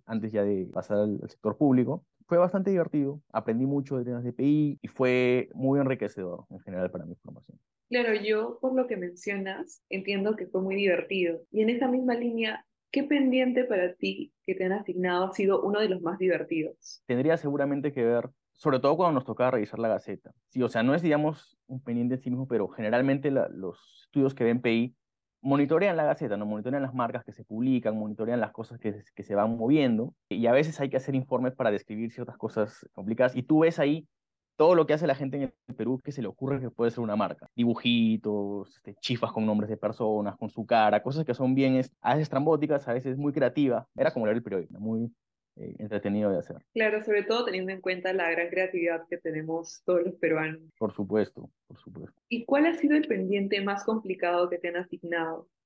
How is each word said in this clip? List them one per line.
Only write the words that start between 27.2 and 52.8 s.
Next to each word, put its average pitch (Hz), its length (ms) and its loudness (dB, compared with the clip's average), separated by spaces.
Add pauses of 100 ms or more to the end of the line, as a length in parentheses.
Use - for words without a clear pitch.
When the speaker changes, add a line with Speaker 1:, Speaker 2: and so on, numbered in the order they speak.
Speaker 1:
que - 80 -18
se - 140 -20
publican, 117 520 0
monitorean 107 440 -2
las 107 100 -2
cosas 113 260 -12
que, 101 240 -6 (140)
que 101 80 -10
se 104 100 -6
van 107 240 2
moviendo, 123 560 2 (140)
y 117 180 -2
a 117 60 6
veces 156 280 2
hay 139 100 -2
que 139 80 0
hacer 135 180 -4
informes 131 400 -2
para 117 160 0
describir 110 400 -4
ciertas 120 260 -12
cosas - 540 -4
complicadas, 113 460 0
y 127 40 0
tú 156 200 4
ves 165 180 4
ahí 151 260 0 (520)
todo 170 180 8
lo 156 100 6
que 143 80 0
hace 156 140 2
la 139 80 4
gente 143 220 -4
en 139 60 -4 (260)
el 120 80 -14
Perú 123 260 -2
que 151 80 -8
se 135 100 -8
le 107 60 -4
ocurre 135 320 -4
que 123 100 -6
puede 117 220 0
ser - 80 -6
una 107 160 -2
marca. 95 400 -2
Dibujitos, 110 1200 0
este, - 240 -20
chifas 117 320 -4
con 110 140 -2
nombres 107 240 0
de 107 80 -6
personas, 107 580 -2
con 107 140 -8
su 113 160 -10
cara, 107 360 4
cosas 143 220 -4
que 123 100 -2
son 131 220 0
bien, 131 220 4
es, 131 120 0 (120)
a - 80 0
veces 147 140 2
estrambóticas, 147 640 0
a 117 40 0
veces 131 240 -4
muy 143 140 0
creativa. 135 640 2
Era 143 160 2
como 117 140 -2
leer 107 100 4
el 117 80 -2
periódico, 95 340 -6
muy, 113 320 -4 (460)
eh, - 240 -12
entretenido 104 500 -2
de 92 100 0
hacer. - 180 -8 (160)
Speaker 2:
Claro, 214 280 0
sobre 208 220 0
todo 220 220 0
teniendo 185 260 -4
en 190 80 -10
cuenta 185 320 -4
la 180 200 0
gran 170 180 -2
creatividad 170 600 -2
que 170 80 -6
tenemos 160 680 -6
todos 180 180 4
los 185 120 -6
peruanos. 160 440 0 (180)
Speaker 1:
Por 110 160 -4
supuesto, 98 560 -2 (160)
por - 140 -20
supuesto. - 480 -18
Speaker 2:
¿Y 240 160 -6
cuál 285 220 2
ha 330 80 2
sido 294 240 2